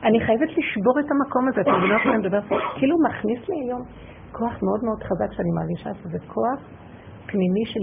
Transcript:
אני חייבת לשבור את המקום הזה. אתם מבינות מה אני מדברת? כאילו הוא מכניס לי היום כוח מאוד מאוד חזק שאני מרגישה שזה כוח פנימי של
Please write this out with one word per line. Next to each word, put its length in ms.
אני 160
חייבת 380
לשבור 420
את 120
המקום 360
הזה. 140
אתם 100
מבינות 340
מה 60
אני 60
מדברת? 260
כאילו 180
הוא 80
מכניס 460
לי 120
היום 200
כוח 320
מאוד 200
מאוד 200
חזק 280
שאני 280
מרגישה 340
שזה 340
כוח 320
פנימי 400
של 180